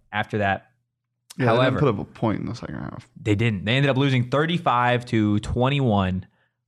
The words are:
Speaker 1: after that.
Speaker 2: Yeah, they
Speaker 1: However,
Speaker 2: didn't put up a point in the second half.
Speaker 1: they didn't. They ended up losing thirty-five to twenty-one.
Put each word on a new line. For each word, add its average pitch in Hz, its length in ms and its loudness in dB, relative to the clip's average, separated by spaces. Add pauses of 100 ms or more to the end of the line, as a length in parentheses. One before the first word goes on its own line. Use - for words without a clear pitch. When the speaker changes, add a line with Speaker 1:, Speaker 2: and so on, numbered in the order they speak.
(140)
Speaker 1:
after 107 240 -4
that. 98 300 -2 (720)
Speaker 2:
Yeah, 131 80 0
they 117 60 4
Speaker 1:
However, 123 280 2
Speaker 2:
didn't - 0 -
put 110 220 0
up - 60 -10
a - 120 -20
point 107 200 -2
in - 60 -8
the 117 100 -8
second - 200 -12
half. - 340 -12 (120)
Speaker 1:
they 107 140 0
didn't. 101 300 -2
They 113 100 2
ended 139 140 4
up 131 80 2
losing 131 320 2
thirty-five 123 800 0
to 104 320 2
twenty-one. 110 840 0 (420)